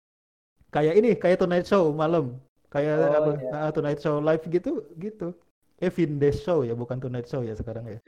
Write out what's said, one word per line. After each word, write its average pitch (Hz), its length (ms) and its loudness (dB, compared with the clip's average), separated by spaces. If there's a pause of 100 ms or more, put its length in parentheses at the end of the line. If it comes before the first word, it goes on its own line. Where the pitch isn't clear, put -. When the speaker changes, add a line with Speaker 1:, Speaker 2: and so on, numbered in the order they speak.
(720)
Speaker 1:
Kayak 156 300 0
ini, 233 160 6
kayak 185 240 2
Tonight 175 260 2
Show 185 300 4
malam. 156 400 0 (360)
Kayak 147 320 2
Speaker 2:
Oh, 143 160 2
Speaker 1:
apa, 151 160 2
Speaker 2:
iya. 147 320 -4
Speaker 1:
ah, - 0 -
Tonight 147 320 -2
Show 151 240 0
live 160 240 2
gitu, 196 320 -2 (160)
gitu. 202 400 -10 (400)
Eh, 180 160 -2
Vindes 143 480 2
Show 165 240 0
ya, 117 80 -2
bukan 120 240 -6
Tonight 123 320 -8
Show 131 160 -4
ya 110 80 -6
sekarang 113 320 -10
ya. 107 240 -12